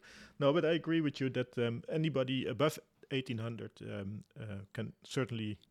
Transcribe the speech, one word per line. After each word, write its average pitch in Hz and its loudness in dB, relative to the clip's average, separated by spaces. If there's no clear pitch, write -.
No, 143 8
but 160 4
I 160 6
agree 165 2
with 147 0
you 131 0
that, 123 -2
um, 117 0
anybody 135 0
above 139 2
eighteen 131 -2
hundred, 110 -6
um, 104 -6
uh, 101 -8
can 110 -6
certainly 113 -2